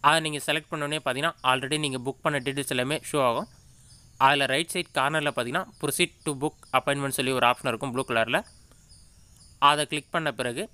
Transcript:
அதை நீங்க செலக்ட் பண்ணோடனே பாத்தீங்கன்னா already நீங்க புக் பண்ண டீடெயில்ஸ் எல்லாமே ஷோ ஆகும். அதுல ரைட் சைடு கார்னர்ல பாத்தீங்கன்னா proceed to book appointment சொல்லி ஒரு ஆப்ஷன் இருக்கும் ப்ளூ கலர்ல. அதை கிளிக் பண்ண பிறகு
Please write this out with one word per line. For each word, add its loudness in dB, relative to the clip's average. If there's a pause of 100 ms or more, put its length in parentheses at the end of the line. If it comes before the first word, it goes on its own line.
அதை 6 (100)
நீங்க -4
செலக்ட் -2
பண்ணோடனே -4
பாத்தீங்கன்னா -2 (160)
already 0
நீங்க -2
புக் -8
பண்ண 0 (100)
டீடெயில்ஸ் -4
எல்லாமே -2 (140)
ஷோ 0 (100)
ஆகும். -2 (760)
அதுல 6 (100)
ரைட் -2
சைடு -4 (100)
கார்னர்ல 0
பாத்தீங்கன்னா -4 (180)
proceed 0 (160)
to -4 (100)
book -4 (220)
appointment -2
சொல்லி 0
ஒரு 4
ஆப்ஷன் -2
இருக்கும் -6
ப்ளூ -2
கலர்ல. 2 (1300)
அதை 2 (100)
கிளிக் -8
பண்ண -2 (100)
பிறகு -4